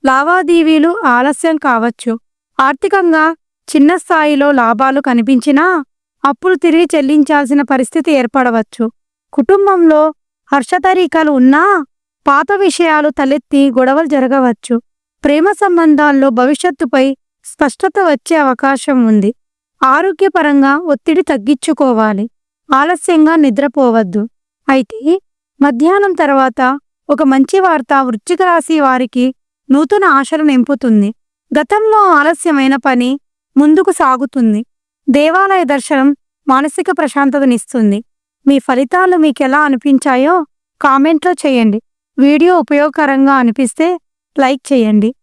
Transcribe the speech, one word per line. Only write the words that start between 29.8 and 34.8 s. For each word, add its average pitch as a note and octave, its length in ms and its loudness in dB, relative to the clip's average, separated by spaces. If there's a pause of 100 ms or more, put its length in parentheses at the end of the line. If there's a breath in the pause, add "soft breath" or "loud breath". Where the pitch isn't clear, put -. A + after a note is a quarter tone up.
ఆశలు D4+ 380 0
నింపుతుంది. B3 680 0 (420)
గతంలో G#4+ 480 0 (140)
ఆలస్యమైన D4 600 0
పని B3 340 -2 (460)
ముందుకు D4+ 360 2
సాగుతుంది. B3+ 680 -2 (460)